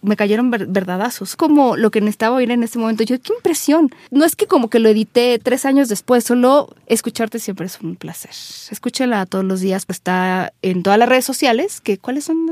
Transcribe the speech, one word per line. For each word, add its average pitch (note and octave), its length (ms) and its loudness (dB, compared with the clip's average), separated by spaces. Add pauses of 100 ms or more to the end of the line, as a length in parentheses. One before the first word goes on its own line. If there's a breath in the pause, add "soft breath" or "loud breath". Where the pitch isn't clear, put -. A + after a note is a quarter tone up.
me G3+ 160 0
cayeron A3 360 0
ver-, G3 140 -4
verdadazos, F#3 680 -4
como D4 420 4
lo G#3+ 140 2
que A3 100 0
necesitaba A3 360 0
oír B3 160 0
en A#3+ 100 0
ese A#3 160 -6
momento. A3+ 260 -2
Yo, B3 160 -2
"Qué - 120 -6
impresión". D#4+ 580 2 (220 loud breath)
No C#4+ 120 4
es E4 120 0
que G#4+ 100 0
como B3+ 240 0
que A#3+ 100 2
lo A3 80 4
edité A#3 540 2
tres B3 220 -2
años C4+ 240 2
después, A#3 360 0
solo B3 440 2 (180)
escucharte A3+ 540 -2
siempre F#3+ 260 -8
es - 140 -14
un F3 160 -10
placer. - 340 -16 (400)
Escúchela A#3 560 -4
todos F#3+ 180 -4
los F#3+ 160 -2
días, F#3+ 260 -2
pues F3+ 120 -8
está F#3 540 -2 (100)
en F3+ 220 -2
todas G3 140 4
las A#3 100 6
redes B3+ 160 2
sociales, C4+ 560 -2
que, G3 180 -4
¿cuáles C#4 260 -8
son? E4 280 -2